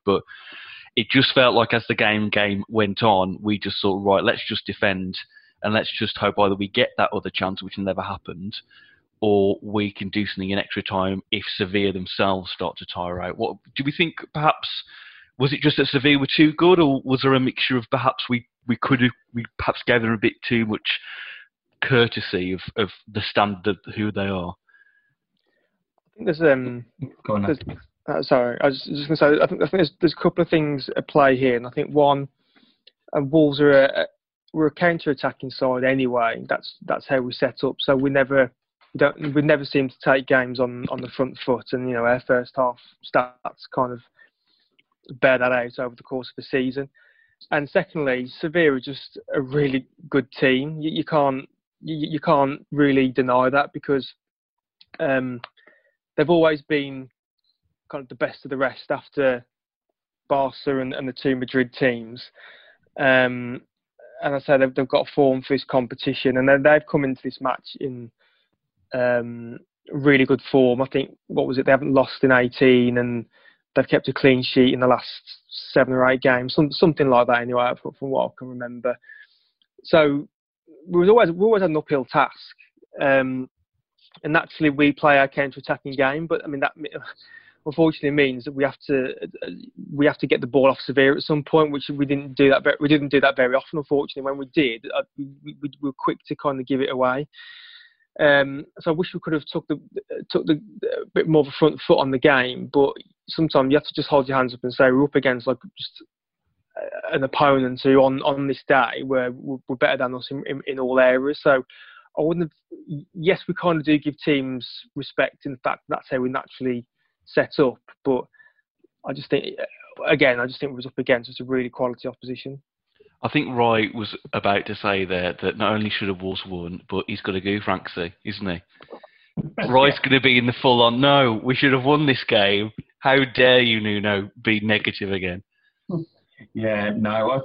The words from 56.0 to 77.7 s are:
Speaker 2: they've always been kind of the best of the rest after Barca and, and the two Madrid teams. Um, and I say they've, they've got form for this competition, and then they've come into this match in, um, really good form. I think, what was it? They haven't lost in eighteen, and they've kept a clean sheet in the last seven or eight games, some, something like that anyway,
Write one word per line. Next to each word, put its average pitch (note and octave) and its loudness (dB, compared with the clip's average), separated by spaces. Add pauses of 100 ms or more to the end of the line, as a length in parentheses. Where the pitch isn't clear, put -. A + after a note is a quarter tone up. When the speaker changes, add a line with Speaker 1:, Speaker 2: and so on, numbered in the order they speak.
Speaker 2:
they've D3+ 0
always D#3+ 4
been C#3 -6 (800)
kind C#3+ -10
of B2+ -18
the B2 -18
best - -6
of D3 -14
the C#3 -8
rest C3 -4
after C3 -2 (840)
Barca C#3 -2
and, C3 -6
and - -10
the B2+ -6
two C3+ -2
Madrid B2+ -2
teams. A#2+ -4 (720)
Um, B2+ 2 (640)
and D3 -2
I C#3 -4
say C#3+ 4
they've, C3 2
they've C3 -2
got C#3 0
form C3 4
for C#3 -4
this C3 -2
competition, C3 -2
and C3 2
then C#3 6
they've D3+ 4
come D3 0
into C3+ -4
this B2+ -10
match - -6
in, B2 -10 (840)
um, A#2+ -4 (320)
really C#3 4
good C3 2
form. B2+ 4
I C3 -4
think, - -4 (100)
what D3 -2
was C3 -4
it? C3 0
They C3+ 4
haven't C#3 2
lost C3 2
in C3+ 4
eighteen, B2 4
and A#2+ -4 (500)
they've C3 2
kept - 0
a C3+ 0
clean B2+ 4
sheet C3 4
in B2+ -2
the B2+ 2
last B2 2 (420)
seven - 0
or B2+ 4
eight C3 2
games, B2+ 0
some, D3 2
something D3+ 2
like B2 6
that A#2+ 2
anyway, B2 0 (100)